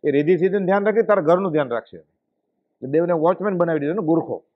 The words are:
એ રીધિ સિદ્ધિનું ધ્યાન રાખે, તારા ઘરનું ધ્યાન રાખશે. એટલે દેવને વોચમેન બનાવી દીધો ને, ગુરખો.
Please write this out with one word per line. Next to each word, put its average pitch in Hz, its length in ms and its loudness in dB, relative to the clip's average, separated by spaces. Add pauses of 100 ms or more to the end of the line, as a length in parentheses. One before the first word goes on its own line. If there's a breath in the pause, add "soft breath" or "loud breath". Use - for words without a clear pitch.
એ 151 60 0
રીધિ 151 260 2
સિદ્ધિનું 185 300 0
ધ્યાન 202 200 2
રાખે, 220 160 2
તારા 202 200 2
ઘરનું 175 300 2
ધ્યાન 147 160 0
રાખશે. 117 280 -8
એટલે - 920 -20
દેવને 170 220 0
વોચમેન 180 420 0
બનાવી 170 260 0
દીધો 143 120 -4
ને, 190 140 -4
ગુરખો. 151 380 -2 (120)